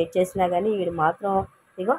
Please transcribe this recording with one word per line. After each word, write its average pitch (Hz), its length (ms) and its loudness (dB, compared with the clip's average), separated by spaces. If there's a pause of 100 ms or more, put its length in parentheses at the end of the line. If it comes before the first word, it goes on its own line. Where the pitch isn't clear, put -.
ఏం 165 100 -2
చేసినా 185 360 2
కానీ 180 300 0
ఈడు 175 180 -2
మాత్రం 175 380 0 (440)
ఇగో 202 220 0